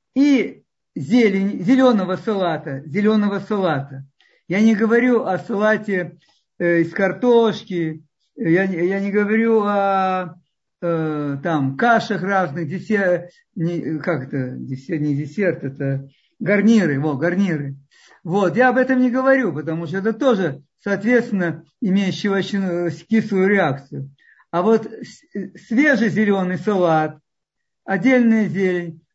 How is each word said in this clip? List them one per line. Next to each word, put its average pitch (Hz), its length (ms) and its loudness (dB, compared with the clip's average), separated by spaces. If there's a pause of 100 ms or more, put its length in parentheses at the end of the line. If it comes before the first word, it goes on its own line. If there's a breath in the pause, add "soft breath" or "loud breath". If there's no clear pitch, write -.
(140)
и 277 500 2 (320)
зелени, 196 640 2
зеленого 214 540 2
салата, 165 680 -4
зеленого 202 540 0
салата. 160 680 -4 (420)
Я 185 140 0
не 226 140 6
говорю 233 480 2
о 185 160 -2
салате, 208 800 -2 (400)
э, 175 220 2
из 165 100 -4
картошки, 190 1120 0 (320)
я, 185 280 2
я 190 380 -2
не 196 100 -4
говорю 220 520 2
о, 190 720 0 (460)
э, 156 600 -2
там, 143 320 -2
кашах 226 460 0
разных, 175 480 -2
десер-, 180 600 -2 (260 loud breath)
не, 165 440 -4
как 139 280 -4
это, 127 240 -6
десер-, 131 480 -8
не 147 160 -2
десерт, 147 500 -4
это 139 420 -6 (320 soft breath)
гарниры, 196 640 2
во, 151 140 -2
гарниры. 160 600 -2 (480 soft breath)
Вот, 180 320 0
я 254 140 4
об 247 80 2
этом 254 240 2
не 254 100 2
говорю, 262 400 2
потому 160 360 -6
что 170 100 -6
это 208 160 -2
тоже, 202 500 0 (200)
соответственно, 202 840 0 (160)
имеющие 196 500 0
очень, 196 320 -2
э, 175 280 -2
кислую 202 580 0
реакцию. 143 600 -2 (400 soft breath)
А 170 100 0
вот 220 240 2
с-, - 840 -14
свежий 240 420 2
зеленый 185 480 0
салат, 160 640 0 (640)
отдельная 226 640 2
зелень, 175 540 -2 (140)